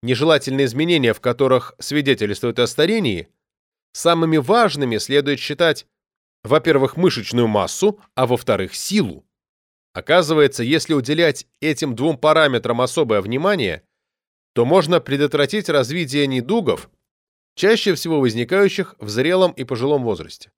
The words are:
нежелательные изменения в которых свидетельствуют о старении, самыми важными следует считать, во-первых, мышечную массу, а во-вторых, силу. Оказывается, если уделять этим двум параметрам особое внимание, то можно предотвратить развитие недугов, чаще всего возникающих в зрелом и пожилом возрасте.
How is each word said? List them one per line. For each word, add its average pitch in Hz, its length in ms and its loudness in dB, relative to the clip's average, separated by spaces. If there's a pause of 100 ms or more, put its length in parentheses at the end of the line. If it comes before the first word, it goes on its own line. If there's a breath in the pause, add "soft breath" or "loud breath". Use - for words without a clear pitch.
нежелательные 135 640 2
изменения 135 480 0
в - 60 -20
которых 127 580 0
свидетельствуют 123 800 -2
о 120 80 2
старении, 156 640 -2 (640)
самыми 165 440 0
важными 143 640 0
следует 139 400 0
считать, 156 480 -2 (560)
во-первых, 139 560 2
мышечную 120 500 0
массу, 107 500 0 (160 soft breath)
а 131 120 0
во-вторых, 104 480 -2
силу. 180 520 -4 (680)
Оказывается, 151 720 2
если 151 320 0
уделять 147 540 0 (120)
этим 147 360 -4
двум 143 200 -2
параметрам 127 640 2
особое 123 400 0
внимание, 123 600 -2 (720)
то 120 100 2
можно 170 360 4
предотвратить 143 680 -2
развитие 143 600 0
недугов, 131 600 -2 (680)
чаще 208 380 2
всего 156 260 -2
возникающих 156 800 0
в 107 80 -12
зрелом 165 420 2
и 131 140 -10
пожилом 131 400 -2
возрасте. 82 540 -8